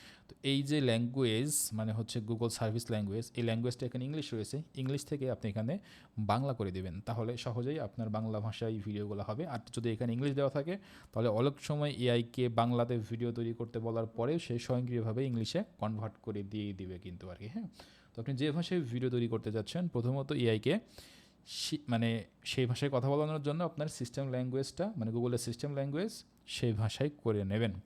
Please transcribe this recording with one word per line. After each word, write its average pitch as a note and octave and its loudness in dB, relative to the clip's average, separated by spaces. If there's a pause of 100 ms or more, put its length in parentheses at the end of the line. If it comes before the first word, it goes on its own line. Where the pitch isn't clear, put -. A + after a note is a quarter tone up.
(280)
তো - -18
এই C#3 4
যে D3 2
ল্যাঙ্গুয়েজ, A#2+ 4
মানে A2 0
হচ্ছে A2+ -2
Google A2+ 0
সার্ভিস A2+ 0
ল্যাঙ্গুয়েজ, G#2+ 0
এই B2 0
ল্যাঙ্গুয়েজটা A#2 2
এখানে B2 -4
ইংলিশ D3 -4
রয়েছে, A#2 -2 (120)
ইংলিশ C3+ -2
থেকে C3+ -2
আপনি G#2+ -2
এখানে A2 0 (400)
বাংলা A2+ 2
করে G#2 -2
দিবেন। F#2 -4
তাহলে A#2 -2
সহজেই B2 -2
আপনার A2 -4
বাংলা G#2+ -2
ভাষায় A2 -2
ভিডিওগুলো G#2 -4
হবে। A2 -4
আর C3 -4 (180)
যদি A#2 0
এখানে A#2 0
ইংলিশ C3+ 0
দেওয়া C#3 2
থাকে, D#3 -2 (340)
তাহলে A2+ 4
অনেক A#2 4
সময় D3 0
এআই A#2+ 4
কে B2 0
বাংলাতে A#2+ 4
ভিডিও A#2 -2
তৈরি A#2 -2
করতে A#2 -4
বলার A2+ 0
পরেও A#2 0
সে B2 -2
স্বয়ংক্রিয়ভাবে A#2+ 0
ইংলিশে B2 0 (140)
কনভার্ট G#2+ -2
করে G#2 -4
দিয়ে G#2 -4
দিবে F#2 -8
কিন্তু F2+ -12
আর F2 -12
কি, F#2+ -12
হ্যাঁ? F#3 -8 (460)
তো A#2 -8
আপনি C3+ -4
যে C#3+ 2
ভাষায় E3+ 0
ভিডিও B2 0
তৈরি A#2+ 2
করতে A2+ -2
যাচ্ছেন, E3 0
প্রথমত C3 0
এআই A#2 6
কে C#3 4 (680)
শি-, - -4 (100)
মানে A2+ 2 (200)
সেই B2+ 0
ভাষায় B2 0
কথা C3 2
বলানোর D3+ 2
জন্য D3 0
আপনার D#3+ -2
সিস্টেম C#3 -4
ল্যাঙ্গুয়েজটা, C3 -2
মানে A2+ 0
Google-এর A#2+ 2
সিস্টেম C#3 -4
ল্যাঙ্গুয়েজ, C#3+ -2 (220)
সেই - 0
ভাষায় A2 2 (120)
করে G#2+ 2
নেবেন। G#2 2 (140)